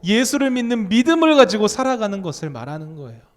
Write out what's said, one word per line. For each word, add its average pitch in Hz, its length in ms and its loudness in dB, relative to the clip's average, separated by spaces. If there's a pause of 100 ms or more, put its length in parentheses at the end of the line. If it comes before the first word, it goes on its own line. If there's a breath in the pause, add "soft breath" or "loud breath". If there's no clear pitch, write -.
예수를 254 460 2
믿는 240 400 -2
믿음을 311 460 4
가지고 214 320 4
살아가는 220 560 -4
것을 160 260 -8
말하는 151 460 -12
거예요. 117 260 -16 (160)